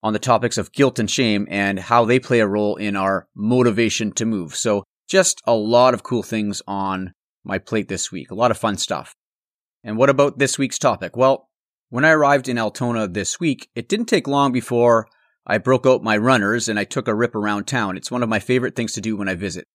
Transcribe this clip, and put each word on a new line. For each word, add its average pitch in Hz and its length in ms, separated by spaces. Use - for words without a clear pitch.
on 110 100
the 104 60
topics 117 380
of 101 140
guilt 135 260
and 107 140
shame 104 360
and 101 300
how 117 260
they 117 140
play 127 220
a 107 80
role 104 280
in 101 200
our 95 400
motivation 113 760
to 107 140
move. 95 300
So 104 280
just 185 380
a 117 80
lot 117 400
of 110 80
cool 113 220
things 104 420
on 95 480
my 98 160
plate 107 280
this - 240
week. 87 200
A - 20
lot 117 160
of 107 80
fun 104 200
stuff. - 360
And 110 140
what 135 120
about 139 300
this 135 180
week's 135 220
topic? - 360
Well, 131 340
when 120 140
I 160 60
arrived 143 400
in 120 80
Altona 113 500
this 90 320
week, 156 360
it 117 120
didn't 220 200
take 190 200
long 139 240
before 120 560
I 104 140
broke 127 260
out 131 160
my 110 160
runners 110 500
and 107 120
I 101 40
took - 240
a 113 60
rip 117 220
around 104 320
town. 104 280
It's 95 140
one 123 140
of 110 60
my 110 100
favorite 123 360
things 117 180
to 110 80
do 110 140
when 98 140
I 95 60
visit. 90 400